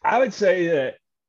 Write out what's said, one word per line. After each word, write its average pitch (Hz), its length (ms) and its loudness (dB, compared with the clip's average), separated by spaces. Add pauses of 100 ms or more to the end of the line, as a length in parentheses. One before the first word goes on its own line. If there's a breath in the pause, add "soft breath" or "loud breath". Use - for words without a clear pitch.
I 185 140 0
would 247 160 0
say 185 340 0
that 139 280 -2 (320)